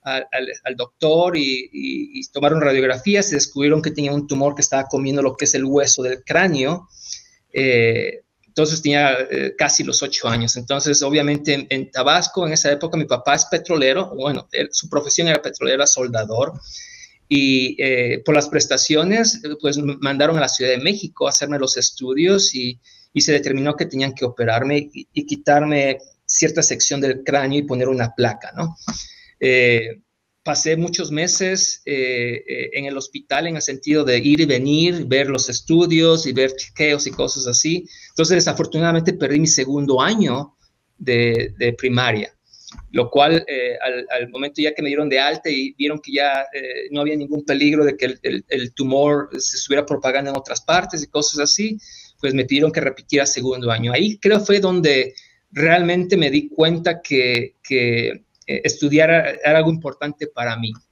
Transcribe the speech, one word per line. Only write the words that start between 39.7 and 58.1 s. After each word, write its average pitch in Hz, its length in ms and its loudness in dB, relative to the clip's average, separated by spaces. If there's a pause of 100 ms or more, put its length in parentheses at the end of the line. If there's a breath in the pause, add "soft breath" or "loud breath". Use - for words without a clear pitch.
año 147 560 0 (400)
de, 120 600 0
de 120 160 2
primaria, 120 600 -2 (560 loud breath)
lo 120 200 0
cual, 156 360 4
eh, 123 360 -4
al, 127 280 -4
al 123 200 -4
momento 143 320 -6
ya 151 120 0
que 160 80 -6
me 147 60 -2
dieron 147 200 -2
de 131 120 0
alta 160 300 -2
y 135 240 -4
vieron 147 260 -4
que 143 120 -12
ya, 139 420 0
eh, 131 360 -10
no 143 120 -4
había 151 140 -2
ningún 147 280 -6
peligro 147 400 2
de 139 120 2
que 127 100 -2
el, - 160 -6
el, 131 260 -4
el 123 240 -4
tumor 143 560 2 (100)
se - 180 -6
estuviera 143 280 -2
propagando 139 460 -2
en 139 60 -4
otras 131 260 -6
partes 175 400 0
y 143 60 -12
cosas 147 320 -2
así, 208 380 0 (400 loud breath)
pues 135 160 -2
me 131 100 0
pidieron 143 280 2
que 156 80 -2
repitiera 139 460 0
segundo 127 440 -4
año. 117 220 -2
Ahí 202 260 0
creo 208 220 0
fue 202 180 2
donde 156 560 2 (380 loud breath)
realmente 175 640 2
me 151 140 2
di 147 180 0
cuenta 165 540 0
que, 123 600 0
que, 117 600 -2 (220)